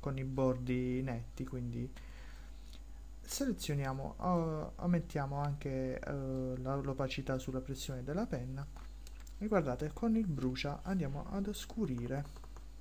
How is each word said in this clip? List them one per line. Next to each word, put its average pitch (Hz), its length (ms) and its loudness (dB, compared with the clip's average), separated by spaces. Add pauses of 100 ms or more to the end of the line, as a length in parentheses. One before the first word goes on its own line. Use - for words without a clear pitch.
con 135 180 -2
i 135 60 -2
bordi 127 760 4
netti, 120 440 -2
quindi 123 440 -2 (1300)
selezioniamo, 143 960 0
eh, 165 580 2
aumentiamo 160 600 2
anche, 143 640 0
eh, 131 600 0
la, 131 180 0
l'opacità 135 640 0
sulla 131 220 -2
pressione 131 420 -4
della 156 240 0
penna 131 400 -2 (720)
e 202 80 -2
guardate, 151 460 4
con 226 240 4
il 226 100 4
brucia 135 560 0
andiamo 147 480 0
ad 202 160 0
oscurire 139 760 0 (560)